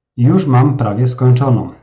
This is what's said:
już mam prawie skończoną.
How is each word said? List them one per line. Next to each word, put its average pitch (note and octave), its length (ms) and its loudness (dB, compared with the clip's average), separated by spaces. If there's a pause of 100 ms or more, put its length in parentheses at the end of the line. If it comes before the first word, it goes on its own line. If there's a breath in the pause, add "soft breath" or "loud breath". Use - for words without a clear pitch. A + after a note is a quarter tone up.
(180)
już D3+ 300 2
mam C3 300 2
prawie A2+ 300 -2
skończoną. B2 640 0 (140)